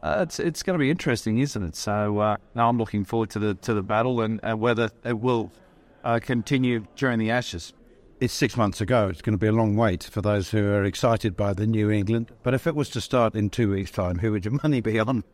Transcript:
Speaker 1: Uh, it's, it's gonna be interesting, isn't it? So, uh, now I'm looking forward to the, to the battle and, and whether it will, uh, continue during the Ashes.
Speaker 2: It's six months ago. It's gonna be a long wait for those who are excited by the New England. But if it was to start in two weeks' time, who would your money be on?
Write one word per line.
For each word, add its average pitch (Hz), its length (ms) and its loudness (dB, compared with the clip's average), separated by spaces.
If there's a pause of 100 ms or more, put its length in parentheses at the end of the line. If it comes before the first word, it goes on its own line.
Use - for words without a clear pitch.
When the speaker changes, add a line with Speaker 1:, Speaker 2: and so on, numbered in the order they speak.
Speaker 1:
Uh, 78 180 0
it's, 170 180 -4
it's - 240 -2
gonna 180 160 0
be 139 120 4
interesting, 117 480 0
isn't 131 260 0
it? 80 100 -6
So, 104 440 0
uh, 104 180 2 (180)
now 117 140 4
I'm 120 100 2
looking 107 260 -2
forward 113 260 -2
to 107 100 -4
the, 104 140 0
to 110 200 -2
the 104 80 0
battle 113 380 0
and, 110 240 0
and 110 160 -2
whether 113 300 2 (120)
it 120 160 -4
will, 113 320 0 (540)
uh, 117 180 2
continue 123 720 0
during 123 240 0
the 110 140 0
Ashes. 117 400 -6 (480)
Speaker 2:
It's 127 120 0
six - 240 0
months 104 240 0
ago. 107 280 2
It's 92 140 -8
gonna 107 160 0
be 107 100 2
a 107 40 4
long 110 220 2
wait 104 300 2
for - 180 -6
those 104 280 0
who 101 220 2
are 101 120 2
excited 107 520 0
by 101 160 -2
the 98 140 -2
New 107 240 2
England. 107 400 0 (140)
But 123 100 0
if 135 140 0
it 151 80 -2
was 147 140 -2
to 117 100 -4
start 113 340 2
in 104 160 0
two 107 220 0
weeks' 95 180 -2
time, 90 280 -2
who 110 120 0
would 104 140 -2
your 127 180 -2
money 147 180 2
be 110 200 0
on? 110 340 0